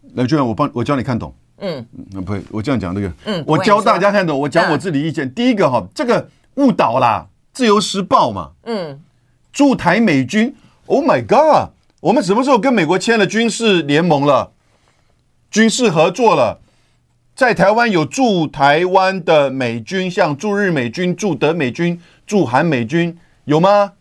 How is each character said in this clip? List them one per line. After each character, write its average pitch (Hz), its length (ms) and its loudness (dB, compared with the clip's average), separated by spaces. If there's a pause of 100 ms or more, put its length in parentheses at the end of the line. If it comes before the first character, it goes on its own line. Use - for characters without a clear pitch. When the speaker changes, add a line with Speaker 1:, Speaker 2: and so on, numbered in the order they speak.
(140)
Speaker 1:
那 123 120 -2
就 151 120 0
让 131 100 0
我 110 60 -4
帮， 143 180 -4
我 120 100 -6
教 139 140 -2
你 123 60 -4
看 117 160 -4
懂。 76 160 -10 (240)
Speaker 2:
嗯。 151 280 -10 (240)
Speaker 1:
那 95 120 -14
不， 95 120 -8 (160)
我 107 120 -8
这 147 100 -2
样 117 80 -2
讲 90 140 -6
这 101 80 -4
个， 92 100 -6 (140)
Speaker 2:
嗯， 180 200 -6
Speaker 1:
我 156 120 2
教 208 240 2
大 202 160 2
家 196 120 2
看 196 160 0
懂， 151 120 -2
Speaker 2:
不 139 40 -2
会， 147 60 -4
你 - 40 -8
说。 165 80 2
Speaker 1:
我 180 60 0
讲 165 60 0
我 147 60 -2
自 185 120 -6
己 139 80 -2
的 151 80 -2
意 156 60 -4
见。 147 140 -6
Speaker 2:
嗯。 127 80 -10
Speaker 1:
第 240 160 0
一 240 40 2
个 180 160 2
哈， 110 240 -2
这 311 100 -6
个 233 260 -2 (240)
误 262 180 2
导 131 260 0
啦， 110 280 0 (260)
《自 254 140 -2
由 208 120 4
时 196 240 -4
报》 180 300 0
嘛。 85 200 -10 (120)
Speaker 2:
嗯。 170 340 -10 (540)
Speaker 1:
驻 277 240 2
台 175 240 0
美 151 240 2
军， 214 320 -2 (300)
Oh 269 180 2
my 175 160 2
God！ 196 520 2 (280)
我 151 100 0
们 262 120 2
什 185 120 0
么 226 80 2
时 254 60 0
候 262 100 4
跟 262 140 0
美 190 140 2
国 180 120 0
签 226 200 0
了 196 80 2
军 220 240 -2
事 202 320 0
联 143 200 0
盟 147 220 0
了？ 127 280 2 (1000)
军 220 180 2
事 226 220 0
合 165 200 2
作 214 240 2
了？ 117 260 -2 (760)
在 247 160 2
台 190 200 2
湾 233 180 2
有 170 160 2
驻 202 400 0
台 143 400 2
湾 185 360 0
的 147 280 2
美 123 280 -4
军， 185 320 -6
像 180 240 0
驻 202 200 -4
日 202 160 0
美 127 180 -2
军、 175 260 -4
驻 180 200 -4
德 151 180 0
美 151 180 -2
军、 170 300 -4 (260)
驻 196 200 0
韩 131 180 0
美 131 200 0
军， 170 320 -2 (280)
有 151 160 2
吗？ 202 400 2